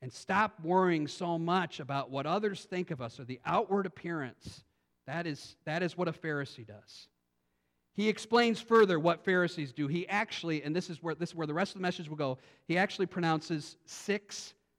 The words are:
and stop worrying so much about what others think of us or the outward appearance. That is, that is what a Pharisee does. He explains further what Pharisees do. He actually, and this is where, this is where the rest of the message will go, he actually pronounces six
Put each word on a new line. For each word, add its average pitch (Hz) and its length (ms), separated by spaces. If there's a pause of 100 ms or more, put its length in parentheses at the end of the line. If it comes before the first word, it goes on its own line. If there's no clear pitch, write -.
and 127 80
stop 208 520
worrying 170 440
so 170 300
much 170 420
about 139 300
what 135 160
others 202 380
think 180 260
of 131 140
us 113 160
or 135 40
the 123 220
outward 196 400
appearance. 160 760 (420)
That 165 220
is, - 380
that 165 180
is 170 120
what 180 120
a 160 40
Pharisee 143 540
does. - 420 (840)
He 214 160
explains 226 500
further 202 400
what 165 240
Pharisees 175 480
do. 147 160
He 175 220
actually, 170 540
and 147 120
this 180 140
is 165 140
where, 165 100
this 165 160
is 180 60
where 165 100
the 151 80
rest 185 200
of - 20
the 185 80
message 175 260
will 151 80
go, 135 220 (280)
he 170 120
actually 196 260
pronounces 160 800
six - 680 (240)